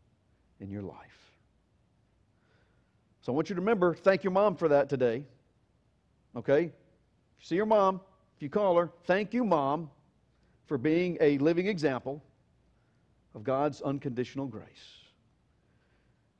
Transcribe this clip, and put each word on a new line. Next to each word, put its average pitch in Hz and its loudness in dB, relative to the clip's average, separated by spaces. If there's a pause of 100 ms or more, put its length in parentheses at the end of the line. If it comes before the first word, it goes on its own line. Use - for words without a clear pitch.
(600)
in 98 -14
your 104 -10
life. - -18 (1900)
So - -8
I 123 -2
want 156 -2
you 208 -6
to 175 -6
remember, 180 2
thank 190 2
your 196 -2
mom 196 2
for 165 0
that 143 4
today. 127 0 (1120)
Okay? 139 2
If 165 -8 (720)
you - -20
see 165 -4
your 208 0
mom, 190 4 (340)
if - -18
you 147 -8
call 196 2
her, 170 2 (140)
thank 190 0
you, 247 2
Mom, 156 0 (760)
for 143 -4
being 165 0
a 147 4
living 165 2
example 143 -4 (1120)
of 110 -16
God's 135 -2
unconditional 139 -6
grace. - -18 (1400)